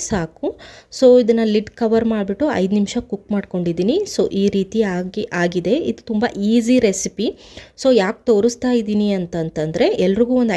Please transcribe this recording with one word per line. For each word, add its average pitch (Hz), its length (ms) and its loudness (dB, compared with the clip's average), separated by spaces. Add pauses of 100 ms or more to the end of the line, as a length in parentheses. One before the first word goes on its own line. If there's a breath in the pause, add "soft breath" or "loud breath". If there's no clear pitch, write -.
(100)
ಸಾಕು. 196 400 -4 (480 loud breath)
So 262 80 4 (160)
ಇದನ್ನು 226 320 2
ಲಿಡ್ 214 180 -2 (100)
ಕವರ್ 226 300 2
ಮಾಡಿಬಿಟ್ಟು 208 360 -2 (140)
ಐದು 190 180 0
ನಿಮಿಷ 202 160 -2 (140)
ಕುಕ್ 202 160 -8 (100)
ಮಾಡ್ಕೊಂಡಿದ್ದೀನಿ. 180 640 -2 (180)
So 185 80 2 (180)
ಈ - 20 2 (140)
ರೀತಿ 190 220 -2 (180)
ಆಗಿ, 185 260 -6 (200)
ಆಗಿದೆ. 180 320 -2 (140)
ಇದು - 120 -10 (100)
ತುಂಬ 214 120 -2 (280)
ಈಸಿ 240 260 2 (100)
ರೆಸಿಪಿ. 196 400 -4 (540 loud breath)
So 269 80 4 (140)
ಯಾಕೆ 214 260 -4
ತೋರಿಸ್ತಾ 240 500 0
ಇದ್ದೀನಿ 208 300 0 (100)
ಅಂತಂತಂದರೆ 165 680 -2 (180)
ಎಲ್ರಿಗೂ 233 380 0
ಒಂದು 214 120 0